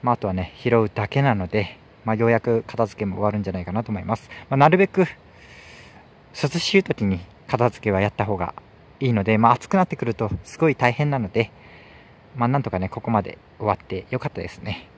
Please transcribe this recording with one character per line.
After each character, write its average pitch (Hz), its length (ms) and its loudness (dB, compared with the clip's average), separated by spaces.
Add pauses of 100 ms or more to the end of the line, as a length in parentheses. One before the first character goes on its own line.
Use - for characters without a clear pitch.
ま 123 100 2
あ、 - 20 4
あ - 20 0
と - 100 -6
は 92 80 -2
ね、 92 220 -4
拾 117 220 2
う 107 140 2
だ 104 160 -2
け 139 140 0
な 131 120 4
の 92 120 -4
で、 101 320 -4 (260)
ま 110 100 0
あ、 - 20 -2
よ 117 100 2
う 117 40 4
や 113 100 4
く 113 260 0
片 113 200 -2
付 - 140 -14
け 104 60 -4
も 95 100 -6
終 101 80 -2
わ 104 60 2
る 104 80 -4
ん 104 40 -2
じ 95 80 -6
ゃ - 20 -8
な 92 80 -6
い 87 40 -10
か 87 80 -8
な 113 120 -2
と 113 80 -6
思 95 80 -4
い 90 40 -12
ま 110 120 -2
す。 - 120 -16 (220)
ま 139 40 0
あ、 - 20 0
な 139 120 8
る 180 100 6
べ 190 100 4
く 185 180 2 (1300)
涼 - 140 -2 (100)
し - 200 2
い 190 40 6
時 - 220 -2
に 95 160 0 (260)
片 120 240 2
付 - 140 -18
け 107 80 2
は 95 80 2
や 101 80 2
っ - 40 -4
た 104 120 -4
方 101 120 -2
が 87 180 -6 (460)
い 131 100 0
い - 20 2
の 104 100 2
で、 107 160 4
ま 117 120 6
あ、 - 20 6
暑 - 160 -2
く - 80 0
な 185 80 4
っ - 20 0
て 147 100 -8
く - 80 -6
る 117 100 -2
と 107 160 -4 (140)
す - 140 -18
ご 160 120 4
い 127 40 0
大 123 180 2
変 147 180 0
な 139 80 -2
の 101 120 -4
で、 113 200 0 (840)
ま 120 100 0
あ、 - 20 2
な 139 100 0
ん 131 40 -2
と 104 80 -6
か 95 80 -2
ね、 95 100 -2
こ - 120 -8
こ - 100 -6
ま 104 120 2
で - 160 -10 (200)
終 107 80 -6
わ 101 80 2
っ - 40 -6
て - 320 -10
よ 127 80 -4
か 147 100 -6
っ - 40 -8
た - 80 -8
で - 80 -8
す - 120 -14
ね。 - 380 -10